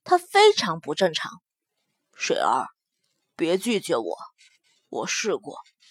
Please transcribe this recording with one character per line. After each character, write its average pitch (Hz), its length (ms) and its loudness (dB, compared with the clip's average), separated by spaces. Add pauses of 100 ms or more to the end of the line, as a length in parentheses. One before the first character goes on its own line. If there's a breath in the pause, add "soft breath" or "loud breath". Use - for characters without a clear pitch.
他 359 160 4
非 403 340 6
常 170 280 -4
不 151 140 -6
正 180 180 2
常。 - 280 -10 (760)
“水 - 200 -2
儿， 113 320 0 (680)
别 170 220 2
拒 214 220 -2
绝 160 160 -2
我， 101 220 -4 (680)
我 - 180 -6
试 185 300 -2
过， - 240 -12 (300)